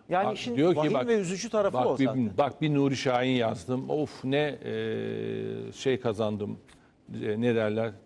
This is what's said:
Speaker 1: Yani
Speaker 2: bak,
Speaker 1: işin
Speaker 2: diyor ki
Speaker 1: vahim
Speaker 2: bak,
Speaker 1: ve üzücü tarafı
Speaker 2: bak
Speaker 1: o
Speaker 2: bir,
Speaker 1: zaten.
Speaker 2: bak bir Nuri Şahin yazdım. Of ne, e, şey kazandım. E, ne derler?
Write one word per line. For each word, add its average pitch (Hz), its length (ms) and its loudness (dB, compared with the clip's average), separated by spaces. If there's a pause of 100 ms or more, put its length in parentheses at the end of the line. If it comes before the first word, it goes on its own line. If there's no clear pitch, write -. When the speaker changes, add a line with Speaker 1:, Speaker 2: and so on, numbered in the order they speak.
Speaker 1:
Yani 185 180 2
Speaker 2:
bak, 202 100 -2
Speaker 1:
işin 240 200 -6
Speaker 2:
diyor 165 160 4
ki 147 60 2
Speaker 1:
vahim 156 160 2
Speaker 2:
bak, - 120 0
Speaker 1:
ve 233 80 4
üzücü 196 360 -2
tarafı 202 260 2
Speaker 2:
bak 233 100 4
Speaker 1:
o 143 120 2
Speaker 2:
bir, 135 60 4
Speaker 1:
zaten. 117 340 2
Speaker 2:
bak 139 240 0
bir 151 120 2
Nuri 139 220 4
Şahin 127 340 2
yazdım. 127 600 0
Of 147 340 -4
ne, 139 400 0
e, 117 80 -6 (1000)
şey 131 280 0
kazandım. 107 580 -2 (640)
E, 110 180 -2
ne 120 140 2
derler? 110 380 0 (140)